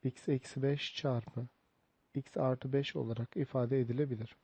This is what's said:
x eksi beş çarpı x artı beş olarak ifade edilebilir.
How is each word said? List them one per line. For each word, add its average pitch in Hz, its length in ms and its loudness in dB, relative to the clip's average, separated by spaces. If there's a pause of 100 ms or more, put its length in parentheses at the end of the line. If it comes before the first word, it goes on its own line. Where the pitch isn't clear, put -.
x - 240 -2
eksi 135 340 0
beş 139 320 0
çarpı 120 520 -2 (680)
x - 220 -4
artı 131 360 2
beş 139 240 0
olarak 117 400 -2
ifade 131 440 2
edilebilir. 120 640 -2